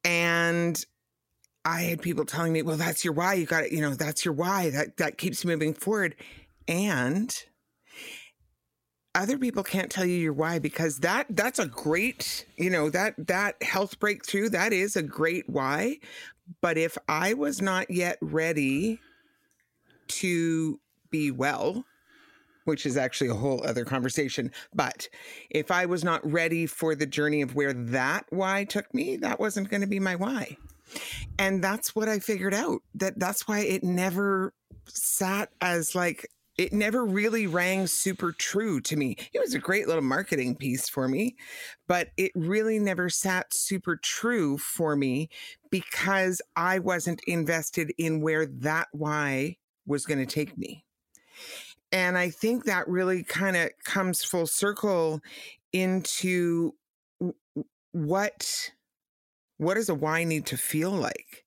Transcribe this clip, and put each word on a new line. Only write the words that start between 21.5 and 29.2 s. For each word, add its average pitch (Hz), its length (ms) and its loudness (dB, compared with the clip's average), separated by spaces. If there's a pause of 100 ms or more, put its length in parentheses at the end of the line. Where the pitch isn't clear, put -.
which 156 200 -2
is 135 140 2
actually 127 320 0
a 117 40 2
whole 127 320 0
other 120 200 -2
conversation, 131 680 -2 (220)
but 127 340 -2 (400)
if 151 220 0
I 180 160 2
was 170 180 0
not 165 160 2 (100)
ready 165 360 2
for 160 280 0
the 143 120 0
journey 151 340 2
of 127 140 -2
where 139 180 2
that 127 560 0
why 190 360 0
took 202 300 -4
me, 349 220 0
that - 240 -2